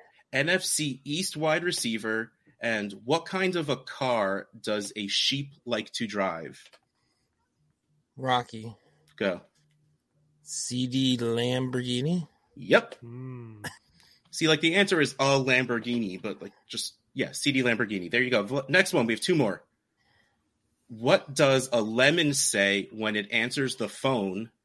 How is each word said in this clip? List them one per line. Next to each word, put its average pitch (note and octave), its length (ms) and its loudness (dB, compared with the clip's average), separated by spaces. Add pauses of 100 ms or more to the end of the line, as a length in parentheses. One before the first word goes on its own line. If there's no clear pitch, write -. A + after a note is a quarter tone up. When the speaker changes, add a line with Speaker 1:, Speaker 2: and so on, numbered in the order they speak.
(340)
Speaker 1:
N C#3+ 160 0
F F3+ 160 0
C C#3 400 -2
East D#3 320 -6
wide D#3 260 0
receiver. A2+ 680 -4 (320)
And G#2+ 280 -2 (140)
what D#3+ 200 0
kind F#3 300 -2
of D3+ 140 -2
a C3+ 60 0
car A2+ 720 -2 (120)
does G#2 360 -4
a G#2+ 120 -6
sheep - 460 -2 (120)
like A2 280 -4
to A#2+ 120 -4
drive? F#2 560 -4 (1500)
Speaker 2:
Rocky. A#2+ 600 -2 (400)
Speaker 1:
Go. F#2 260 -2 (1000)
Speaker 2:
C - 440 -4
D B2+ 300 2
Lamborghini? B2 1120 0 (280)
Speaker 1:
Yep. C3 460 2
Speaker 3:
Hmm. A#2+ 640 -14 (640)
Speaker 1:
See, - 180 -2
like, D#3 140 4
the E3 140 4
answer F#3+ 260 4
is C3+ 120 0
a C#3 260 4
Lamborghini, A#2+ 840 0
but, G#2 200 -8
like, G2 120 -14 (140)
just, - 260 -10 (220)
yeah, G#2 160 -4
C - 200 -2
D C3 120 2
Lamborghini. G#2 480 -2
There A#2+ 100 2
you B2+ 80 0
go. A2 140 2
V-, C3 260 -4
next F#3 240 4
one. B2+ 140 2
We A#2 60 0
have G#2+ 80 -6
two F3+ 140 2
more. A2 280 0 (1200)
What B2+ 460 2
does C3+ 400 4
a A#2 80 4
lemon C#3 540 4
say G2 560 2
when G#2+ 240 -2
it G#2 160 -4
answers B2 460 0
the G#2+ 120 -4
phone? A2 600 -2 (140)